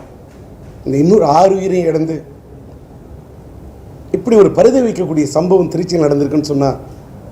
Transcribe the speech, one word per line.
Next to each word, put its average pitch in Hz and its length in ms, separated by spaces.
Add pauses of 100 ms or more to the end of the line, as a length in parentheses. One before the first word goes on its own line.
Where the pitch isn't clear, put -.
(840)
இந்த 131 120
இன்னொரு 170 280
ஆறு 180 300
உயிரையும் 185 320
இழந்து 156 360 (1900)
இப்படி 220 240
ஒரு 196 140
பரிதவிக்கக்கூடிய 185 720
சம்பவம் 175 460
திருச்சியில் 165 360
நடந்திருக்குன்னு 143 480
சொன்னா 139 220 (560)